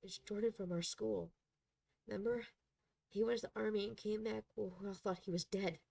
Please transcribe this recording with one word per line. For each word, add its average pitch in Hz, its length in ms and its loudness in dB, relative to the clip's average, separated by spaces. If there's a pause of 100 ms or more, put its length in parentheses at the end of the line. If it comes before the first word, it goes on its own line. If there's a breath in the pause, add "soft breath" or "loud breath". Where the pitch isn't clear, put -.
It's 190 160 -8
Jordan 214 320 2
from 190 200 -2
our 170 100 2
school. - 500 0 (760)
Remember? 220 360 0 (680)
He 202 140 2
went 233 160 4
to - 80 -6
the - 120 -8
army 214 280 2
and 220 100 -6
came 214 260 -2
back. 220 200 -2 (120)
Well, 190 240 -4
we 196 80 -6
all 196 60 -4
thought 185 300 0
he - 80 -4
was 170 140 2
dead. 190 340 0 (120)